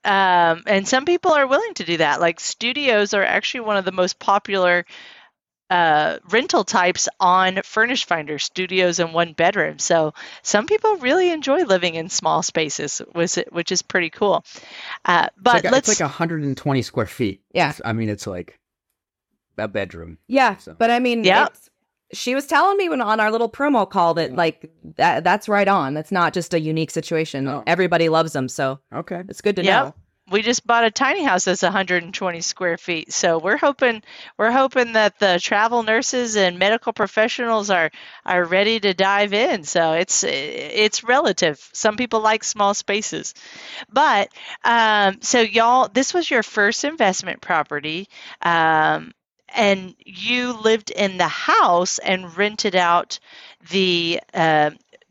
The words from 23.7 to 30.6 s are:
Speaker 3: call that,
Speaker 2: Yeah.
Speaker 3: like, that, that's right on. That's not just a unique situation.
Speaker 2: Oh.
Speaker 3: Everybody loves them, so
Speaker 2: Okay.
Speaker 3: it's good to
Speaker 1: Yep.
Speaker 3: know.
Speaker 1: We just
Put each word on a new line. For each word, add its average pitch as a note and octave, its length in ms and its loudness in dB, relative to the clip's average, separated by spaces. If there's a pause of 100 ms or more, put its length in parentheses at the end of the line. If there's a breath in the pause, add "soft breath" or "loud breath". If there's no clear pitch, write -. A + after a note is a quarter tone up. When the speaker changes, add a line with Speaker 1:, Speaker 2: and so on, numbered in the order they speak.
Speaker 3:
call E3+ 260 2
that, D#3+ 180 -2
Speaker 2:
Yeah. - 40 -8
Speaker 3:
like, E3 340 -2 (260)
that, D#3+ 280 2
that's G3+ 240 0
right G3+ 180 2
on. D#3 280 0
That's D#3 180 -6
not E3+ 220 0
just E3+ 200 -4
a E3 60 2
unique D#3 300 -2
situation. D#3 580 -4
Speaker 2:
Oh. C3 180 -8
Speaker 3:
Everybody E3+ 440 2
loves D#3+ 240 2
them, C3 140 -2
so C3+ 300 -4 (160)
Speaker 2:
Okay. F3 340 -10
Speaker 3:
it's - 120 -16
good G3+ 160 0
to F#3 80 -4
Speaker 1:
Yep. G#3+ 220 4
Speaker 3:
know. D3+ 80 -14 (360)
Speaker 1:
We G3+ 100 0
just A#3+ 260 -2